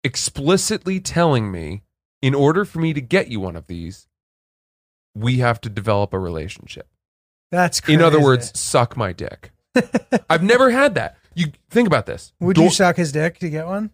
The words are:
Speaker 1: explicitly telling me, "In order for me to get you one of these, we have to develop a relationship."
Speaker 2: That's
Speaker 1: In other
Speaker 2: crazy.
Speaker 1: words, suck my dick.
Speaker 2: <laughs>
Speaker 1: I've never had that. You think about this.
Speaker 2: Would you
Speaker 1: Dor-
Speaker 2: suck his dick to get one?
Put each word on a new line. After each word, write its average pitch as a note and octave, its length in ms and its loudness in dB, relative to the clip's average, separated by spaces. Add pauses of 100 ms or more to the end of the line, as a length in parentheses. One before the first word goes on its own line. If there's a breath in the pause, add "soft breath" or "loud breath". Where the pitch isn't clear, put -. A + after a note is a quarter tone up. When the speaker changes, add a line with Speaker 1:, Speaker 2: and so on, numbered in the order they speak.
Speaker 1:
explicitly F#3+ 960 -4
telling C#3 520 0
me, E2+ 320 -10 (380)
"In C3+ 120 2
order D#3 320 2
for E3 140 -10
me D#3+ 140 -2
to C#3+ 80 -6
get F3 280 -2
you A2+ 100 -8
one F2+ 160 -8
of E2 120 -16
these, E2 400 -12 (1040)
we B2 260 -2
have A#2+ 220 0
to A#2 80 -10
develop G2+ 440 -2
a F#2+ 60 -4
relationship." E2+ 680 -10 (640)
Speaker 2:
That's F3 280 0 (100)
Speaker 1:
In D#3 120 6
other D#3 160 6
Speaker 2:
crazy. D3 80 4
Speaker 1:
words, B2 340 0
suck - 360 0
my G#2 160 -4
dick. - 400 -14 (240)
Speaker 2:
<laughs> - 540 -2
Speaker 1:
I've E3 140 2
never B3 280 6
had B3+ 240 2
that. - 220 -6 (180)
You E3 120 -2 (220)
think A#3 180 4
about C#3 180 0
this. - 340 -12
Speaker 2:
Would E3+ 180 2
you D#3+ 60 8
Speaker 1:
Dor- F#3 80 6
Speaker 2:
suck F3 260 2
his E3 140 -2
dick D#3 280 -4
to F3 100 -6
get D#3 180 -8
one? G#3 260 -6